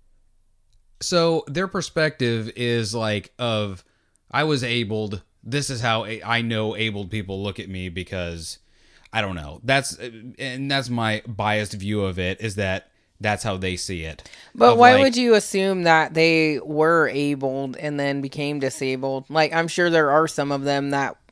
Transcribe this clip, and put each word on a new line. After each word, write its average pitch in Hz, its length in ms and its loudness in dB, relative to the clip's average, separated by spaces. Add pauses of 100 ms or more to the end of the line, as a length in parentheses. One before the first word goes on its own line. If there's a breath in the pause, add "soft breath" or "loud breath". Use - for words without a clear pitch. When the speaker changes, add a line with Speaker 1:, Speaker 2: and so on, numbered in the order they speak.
(1000)
Speaker 1:
so 165 480 2
their 170 200 -2
perspective 135 880 -2
is, 117 380 -2
like, 107 460 -2
of, 107 440 -4 (460)
"I 139 140 0
was 147 200 0
abled. 107 580 -2 (220)
This 135 260 -4
is 123 120 -6
how 113 240 0
a-, 107 180 -10
I 117 180 0
know 110 340 -2
abled 101 360 -4
people 98 320 -6
look 101 160 -6
at 92 100 -10
me 92 200 -6
because," 87 680 -8 (520 soft breath)
I 113 100 -2
don't 98 140 -4
know. 73 280 -12
That's, 131 340 -2
and 123 720 -10
that's 139 200 -2
my 110 380 0
biased 107 460 -2
view 104 280 -4
of 92 180 -2
it, 92 200 -2
is 107 160 -6
that 95 360 -4 (280)
that's 104 240 -2
how 101 140 -2
they 92 200 -4
see 87 260 -8
it. 80 260 -12 (260 loud breath)
Speaker 2:
But 240 180 6
Speaker 1:
Of, 226 60 4
Speaker 2:
why 247 140 10
Speaker 1:
like, 262 80 6
Speaker 2:
would 262 160 4
you 240 180 4
assume 190 480 0
that 160 300 4
they 160 460 4
were 156 520 4
abled 135 680 -2
and 147 220 -6
then 139 220 -2
became 143 380 -4
disabled? 135 680 -4
Like, 156 240 2
I'm 165 140 0
sure 175 220 2
there 160 220 4
are 156 160 6
some 143 240 -2
of 139 120 -2
them 139 280 0
that 139 260 -2 (140)